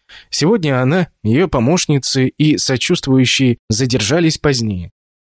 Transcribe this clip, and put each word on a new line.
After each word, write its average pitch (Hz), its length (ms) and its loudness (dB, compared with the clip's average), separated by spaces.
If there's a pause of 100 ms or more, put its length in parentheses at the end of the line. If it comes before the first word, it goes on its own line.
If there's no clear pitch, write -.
(280)
Сегодня 151 540 0
она, 160 260 0 (140)
ее 139 260 0
помощницы 135 800 0
и 151 300 0
сочувствующие 131 1000 0 (140)
задержались 127 680 0
позднее. 110 540 -4 (420)